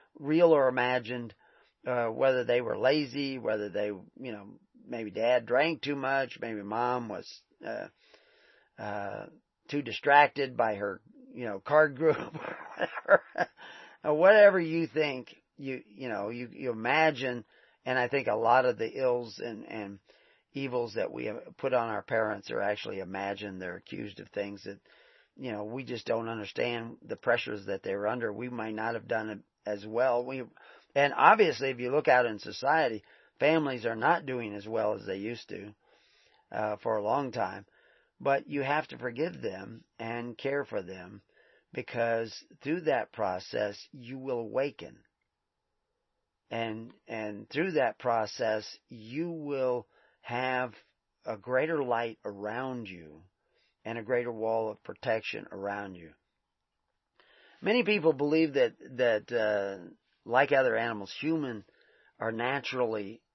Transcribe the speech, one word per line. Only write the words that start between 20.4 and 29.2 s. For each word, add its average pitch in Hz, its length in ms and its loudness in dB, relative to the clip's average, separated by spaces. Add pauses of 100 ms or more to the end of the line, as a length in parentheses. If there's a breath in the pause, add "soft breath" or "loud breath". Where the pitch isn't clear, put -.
evils 123 420 -4
that 107 160 0
we 123 140 -6
have 110 320 -8
put 131 160 -2
on 117 160 2
our 101 120 -2
parents 107 480 -2
are 117 120 -2
actually 104 380 -2
imagined. 98 640 -6
They're 90 140 -8
accused 104 440 -10
of 98 100 -16
things 101 340 -6
that, 101 160 -12 (580 soft breath)
you 131 140 -8
know, 104 140 -6
we 123 180 -8
just 120 220 -8
don't 113 240 -2
understand 117 760 -4
the 107 120 -8
pressures 117 480 0
that 98 180 -6
they're 101 240 -2
under. 117 240 -2
We 120 180 -8
might 113 240 -6
not 113 220 -4
have 110 120 -10
done 110 220 -2